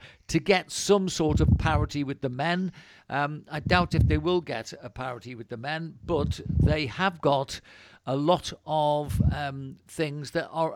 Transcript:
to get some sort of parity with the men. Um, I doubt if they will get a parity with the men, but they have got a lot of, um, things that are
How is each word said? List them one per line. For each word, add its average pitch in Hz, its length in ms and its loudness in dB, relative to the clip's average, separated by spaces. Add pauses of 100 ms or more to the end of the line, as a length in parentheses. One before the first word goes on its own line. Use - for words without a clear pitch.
(280)
to 156 100 2
get 180 320 0
some 190 380 2
sort 156 320 2
of 151 80 4 (100)
parity 147 460 0
with 135 160 -6
the 135 80 -2
men. 170 440 -2 (380)
Um, 143 400 -4
I 151 100 -6
doubt 180 340 2
if - 120 6
they 151 120 4
will 175 220 2
get 131 400 -8
a 120 80 -14
parity 123 460 -10
with 110 140 -14
the 120 80 -10
men, 151 400 -8 (100)
but 147 420 0
they 151 380 4
have 175 340 -2
got 139 400 0 (460)
a 131 100 -2
lot 160 360 2 (120)
of, 147 560 0 (140)
um, 139 420 -8 (120)
things 147 420 -6
that 165 200 -4
are 160 260 -2